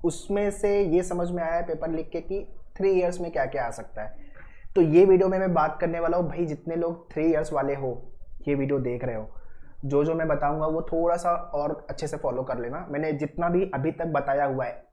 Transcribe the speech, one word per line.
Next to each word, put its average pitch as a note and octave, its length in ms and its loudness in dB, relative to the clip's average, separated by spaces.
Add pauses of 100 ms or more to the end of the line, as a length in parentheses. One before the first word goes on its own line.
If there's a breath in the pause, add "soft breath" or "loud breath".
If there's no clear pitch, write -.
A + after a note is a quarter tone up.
उसमें G3+ 460 -2
से G3+ 300 2
ये F3+ 220 4
समझ F3 280 -2
में F3 120 -2
आया E3 100 -2
है E3+ 140 -2
paper D#3+ 220 -4
लिख D#3+ 200 -4
के E3 120 -6
कि G3 340 -6 (200)
three G3 140 2
years F3+ 320 2
में E3+ 100 -4
क्या-क्या C3+ 340 -2
आ A#2 40 -4
सकता A2 320 -10
है। G#2+ 160 -8 (580 loud breath)
तो F#3+ 60 8
ये E3 240 10
video F#3+ 240 8
में F#3 100 2
मैं F#3+ 140 2
बात D#3 280 2
करने E3+ 180 0
वाला E3+ 180 2
हूँ, F3 100 2
भाई E3+ 180 -2
जितने D#3 300 -6
लोग E3+ 360 -4
three D#3 120 -2
years D#3 300 2
वाले C#3 220 0
हो, B2+ 360 -6 (360)
ये C#3+ 80 2
video C#3 240 2
देख A#2+ 240 -2
रहे A#2+ 120 -4
हो, A2 140 -8 (560 soft breath)
जो C#3+ 200 4
जो D#3+ 100 0
मैं D#3+ 120 0
बताऊँगा D3+ 380 0
वो D#3+ 160 0
थोड़ा E3+ 340 2
सा F3 160 0
और D3+ 580 -4
अच्छे D3 180 -6
से D3 100 -6
फॉलो B2+ 260 -2
कर C3 140 -4
लेना। B2+ 320 -6
मैंने D3+ 240 -2
जितना D3+ 360 -2
भी F#3 240 2
अभी D#3 180 0
तक - 140 -6
बताया C#3+ 400 0
हुआ C3 200 -2
है - 280 -10